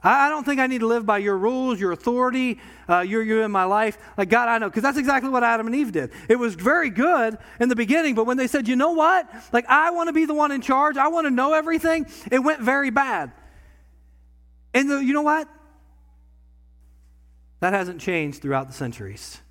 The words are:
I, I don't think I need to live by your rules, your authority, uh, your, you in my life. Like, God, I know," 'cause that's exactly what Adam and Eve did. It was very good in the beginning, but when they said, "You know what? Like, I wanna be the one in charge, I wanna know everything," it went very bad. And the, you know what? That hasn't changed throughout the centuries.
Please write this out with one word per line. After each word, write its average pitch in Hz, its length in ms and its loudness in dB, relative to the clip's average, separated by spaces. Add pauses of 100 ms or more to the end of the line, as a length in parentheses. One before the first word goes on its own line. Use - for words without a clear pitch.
I, 262 220 4
I 294 40 2
don't 302 140 -6
think 277 160 0
I 262 60 2
need 254 140 -2
to 226 80 0
live 233 180 0
by 208 140 2
your 202 180 -2
rules, 247 420 -2
your 185 120 0
authority, 247 680 -2 (300)
uh, 175 120 4
your, 196 200 -2
you 220 200 0
in 214 100 -2
my 190 140 2
life. 208 340 0 (180)
Like, 196 120 -2
God, 233 200 2
I 233 80 2
know," 214 140 -4
'cause 220 100 -4
that's 269 160 0
exactly 269 320 0
what 254 140 0
Adam 226 240 0
and 226 80 -4
Eve 269 160 -2
did. 147 200 -4 (160)
It 233 100 4
was 233 180 -2
very 277 340 0
good 226 480 2 (220)
in 240 100 2
the 247 60 2
beginning, 262 400 0
but 226 100 2
when 247 100 0
they 262 120 -2
said, 262 200 -2
"You 254 80 2
know 294 180 2
what? 330 380 2 (220)
Like, 240 140 2
I 311 240 4
wanna 339 220 -4
be 320 120 2
the 302 80 -4
one 294 180 2
in 277 100 -4
charge, 277 360 0
I 277 120 2
wanna 320 200 -2
know 269 240 2
everything," 320 540 0 (240)
it 254 80 4
went 294 220 0
very 269 280 0
bad. 220 420 -2 (1400)
And 277 160 2
the, 285 100 0
you 269 140 0
know 294 80 0
what? 302 260 0 (2000)
That 180 140 0
hasn't 180 280 -4
changed 156 400 -4
throughout 135 260 -4
the 131 60 -18
centuries. 104 680 -12 (120)